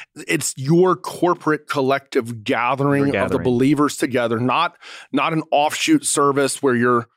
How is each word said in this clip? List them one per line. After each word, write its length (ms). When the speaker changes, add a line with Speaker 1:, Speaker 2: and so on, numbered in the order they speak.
Speaker 1:
It's 280
your 380
corporate 760
collective 760
gathering 680
Speaker 2:
Your 120
Speaker 1:
of 60
the 80
Speaker 2:
gathering. 40
Speaker 1:
believers 540
together, 420
not, 380
not 220
an 180
offshoot 540
service 580
where 140
you're 400